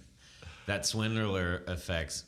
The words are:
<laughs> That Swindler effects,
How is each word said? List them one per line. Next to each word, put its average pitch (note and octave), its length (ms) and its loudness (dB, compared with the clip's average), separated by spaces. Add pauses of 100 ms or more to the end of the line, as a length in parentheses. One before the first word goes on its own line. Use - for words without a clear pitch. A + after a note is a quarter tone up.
(240)
<laughs> - 420 -16
That G2+ 180 0
Swindler G#2+ 840 2
effects, E2 600 -2